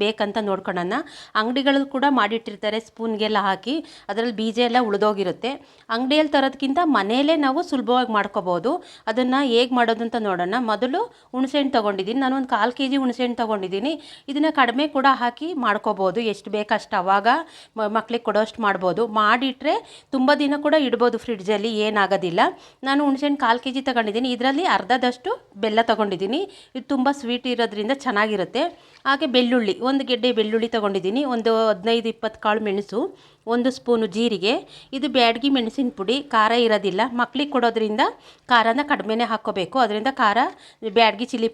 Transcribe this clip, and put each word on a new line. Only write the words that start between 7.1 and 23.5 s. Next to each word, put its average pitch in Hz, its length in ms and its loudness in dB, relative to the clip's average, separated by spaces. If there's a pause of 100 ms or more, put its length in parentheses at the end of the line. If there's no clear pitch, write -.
ನಾವು 269 140 0 (120)
ಸುಲಭವಾಗಿ 247 460 0
ಮಾಡ್ಕೋಬೋದು. 185 540 -2 (380)
ಅದನ್ನ 254 260 0 (180)
ಹೇಗ್ 240 240 2
ಮಾಡೋದು 226 280 2
ಅಂತ 233 120 -4 (120)
ನೋಡೋಣ. 180 260 -2 (160)
ಮೊದಲು 247 280 -2 (360)
ಹುಣಸೆ 269 240 -2
ಹಣ್ಣು 269 180 0
ತಗೊಂಡಿದ್ದೀನಿ 208 460 0
ನಾನು, 262 160 0
ಒಂದು 254 160 -6
ಕಾಲ್ 226 220 2
ಕೆ 269 140 -2
ಜಿ 277 120 2
ಹುಣಸೆ 254 220 -2
ಹಣ್ಣು 240 160 -4
ತಗೊಂಡಿದ್ದೀನಿ. 208 500 -2 (400)
ಇದನ್ನ 294 180 2 (100)
ಕಡಿಮೆ 254 260 2 (100)
ಕೂಡ 269 120 2 (140)
ಹಾಕಿ 240 260 -4 (180)
ಮಾಡ್ಕೋಬೋದು, 202 540 0 (140)
ಎಷ್ಟು - 220 -12
ಬೇಕು 214 220 -2
ಅಷ್ಟು - 240 -6
ಅವಾಗ 196 260 2 (500)
ಮ-, 214 200 -2
ಮಕ್ಳಿಗೆ 233 300 -4
ಕೊಡೋಷ್ಟು 214 380 0
ಮಾಡ್ಬೋದು. 185 400 0 (140)
ಮಾಡಿಟ್ರೆ 254 560 2 (400)
ತುಂಬ 262 160 4 (120)
ದಿನ 285 120 0 (100)
ಕೂಡ 294 100 4 (120)
ಇಡ್ಬೋದು 226 380 2
ಫ್ರಿಡ್ಜಲ್ಲಿ, 208 460 -2 (160)
ಏನಾಗೋದಿಲ್ಲ. 190 540 2 (480)
ನಾನು 277 180 2
ಹುಣಸೆ 269 220 0
ಹಣ್ಣು 285 160 -2
ಕಾಲ್ 233 200 2